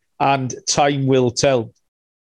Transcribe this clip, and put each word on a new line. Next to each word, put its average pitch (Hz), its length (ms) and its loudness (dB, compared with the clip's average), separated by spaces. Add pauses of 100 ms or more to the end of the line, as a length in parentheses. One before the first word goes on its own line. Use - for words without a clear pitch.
(200)
and 135 340 -2 (140)
time 143 400 0
will 127 240 2
tell. 120 400 0 (640)